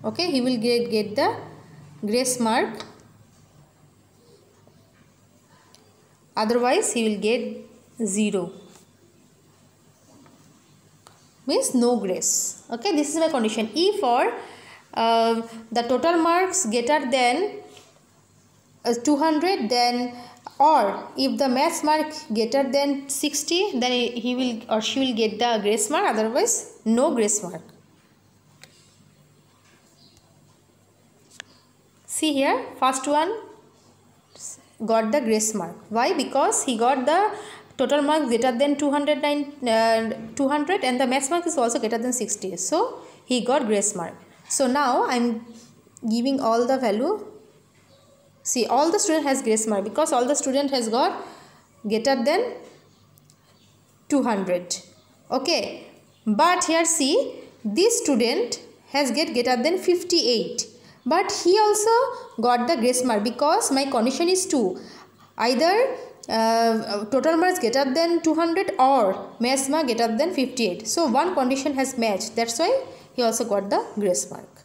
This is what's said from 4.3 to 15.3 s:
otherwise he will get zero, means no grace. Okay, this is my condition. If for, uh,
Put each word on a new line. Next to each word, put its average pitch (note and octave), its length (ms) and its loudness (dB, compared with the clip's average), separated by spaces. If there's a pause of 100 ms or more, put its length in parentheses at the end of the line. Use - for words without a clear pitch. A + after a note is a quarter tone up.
otherwise A#3+ 580 2
he A3+ 140 2
will G#3 120 0
get A3+ 380 -2 (460)
zero, G3 480 0 (3000)
means G4 300 0
no A#3+ 220 4
grace. - 720 -4
Okay, D4+ 240 -2
this D4 140 0
is D#4+ 100 -4
my D#4+ 80 2
condition. A3+ 480 -2
If G4 240 2
for, C#4+ 340 2 (600)
uh, A3+ 460 2 (300)